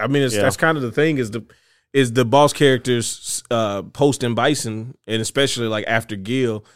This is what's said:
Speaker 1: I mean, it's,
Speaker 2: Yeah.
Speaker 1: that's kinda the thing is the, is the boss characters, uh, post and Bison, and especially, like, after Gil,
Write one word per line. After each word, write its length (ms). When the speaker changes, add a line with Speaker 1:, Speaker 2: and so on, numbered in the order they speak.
Speaker 1:
I 60
mean, 160
it's, 100
Speaker 2:
Yeah. 80
Speaker 1:
that's 160
kinda 240
the 100
thing 280
is 100
the, 160
is 200
the 120
boss 260
characters, 1000
uh, 320
post 400
and 120
Bison, 720
and 160
especially, 460
like, 200
after 280
Gil, 500